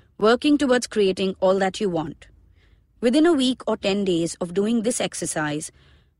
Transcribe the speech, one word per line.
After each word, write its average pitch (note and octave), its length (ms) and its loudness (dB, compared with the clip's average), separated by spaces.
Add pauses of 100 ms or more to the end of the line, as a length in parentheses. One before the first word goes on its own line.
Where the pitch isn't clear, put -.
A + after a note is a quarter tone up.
(180)
working B3 400 2
towards B3 300 0
creating F#3+ 520 0
all F#3+ 200 2
that F#3+ 200 -2
you G#3 100 -2
want. D#3 380 -6 (720)
Within C4+ 280 4
a F4 60 6
week B3+ 340 0
or A3 100 0
ten G3 280 -2
days E3+ 360 0
of F3 140 -6
doing G#3+ 260 0
this A#3 180 -2
exercise, D#3 720 -6 (480)